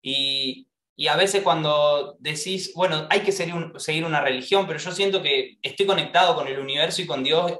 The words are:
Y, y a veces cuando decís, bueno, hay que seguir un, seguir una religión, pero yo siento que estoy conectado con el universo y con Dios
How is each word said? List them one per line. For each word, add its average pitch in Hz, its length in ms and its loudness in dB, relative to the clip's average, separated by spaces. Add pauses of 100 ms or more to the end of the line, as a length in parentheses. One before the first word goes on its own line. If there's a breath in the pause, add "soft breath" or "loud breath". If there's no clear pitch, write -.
Y, 135 640 -4 (280)
y 143 120 -4
a 151 80 2
veces 196 280 2
cuando 151 760 2
decís, 165 560 -6
bueno, 160 340 0
hay 202 120 4
que 196 100 0
seguir 170 240 -2
un, 165 240 -6
seguir 160 260 -2
una 151 160 0
religión, 135 460 2
pero 156 120 -6
yo 180 120 -8
siento 190 300 0
que 139 400 -2
estoy - 240 -2
conectado 175 500 4
con 147 120 -4
el 135 120 -6
universo 147 420 -2
y 175 40 -4
con 139 180 -4
Dios 165 360 2